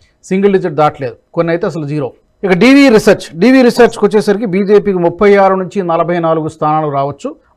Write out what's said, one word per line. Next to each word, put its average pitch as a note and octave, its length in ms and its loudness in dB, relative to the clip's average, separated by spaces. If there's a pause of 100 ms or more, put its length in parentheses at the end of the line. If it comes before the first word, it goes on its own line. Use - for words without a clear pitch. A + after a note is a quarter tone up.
(240)
సింగిల్ G3 300 0
డిజిట్ F3 200 -2
దాటలేదు, C#3+ 420 -2 (180)
కొన్ని E3 180 -2
అయితే E3+ 160 -2
అసలు D#3+ 200 -8
జీరో. C#3+ 260 -6 (300)
ఇక F#3 80 -2
డీవీ C4 380 4
రీసెర్చ్, G3+ 500 0
డీవీ B3+ 220 4
రీసెర్చ్కి A#3+ 440 2
వచ్చేసరికి G3+ 400 -2
బీజేపీకి G3 520 0
ముప్పై F3 380 0
ఆరు F#3+ 200 2
నుంచి F#3+ 260 -6
నలభై E3+ 380 -2
నాలుగు E3 280 -2
స్థానాలు D#3 440 -4
రావచ్చు, C#3 440 -6 (220)